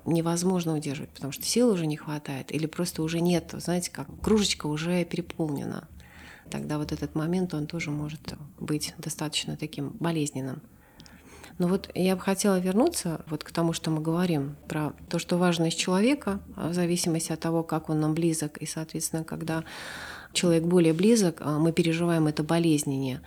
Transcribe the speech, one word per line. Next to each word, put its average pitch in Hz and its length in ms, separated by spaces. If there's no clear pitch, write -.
невозможно 170 680
удерживать, 147 400
потому 139 180
что 165 120
сил 240 260
уже 175 160
не 151 100
хватает 147 560
или 156 140
просто 175 360
уже 165 180
нет, 175 360
знаете, 175 340
как - 160
кружечка 208 440
уже 165 380
переполнена. 160 840
Тогда 147 280
вот 147 140
этот 147 240
момент, 180 380
он 151 120
тоже 165 240
может 151 300
быть - 380
достаточно 151 580
таким 143 340
болезненным. 147 600
Но 180 100
вот 196 260
я 185 220
бы 180 60
хотела 196 380
вернуться 185 680
вот 151 140
к - 80
тому, 170 220
что - 180
мы 156 100
говорим 160 540
про 151 240
то, 170 100
что 175 200
важность 170 400
человека, 202 640
а, - 140
в 170 60
зависимости 170 580
от 156 80
того, 165 240
как 160 260
он 156 100
нам 156 140
близок, 160 440
и, 156 80
соответственно, 160 580
когда 160 400
человек 165 300
более 175 280
близок, 190 480
а, 147 180
мы 160 140
переживаем 165 560
это 151 160
болезненнее. 147 840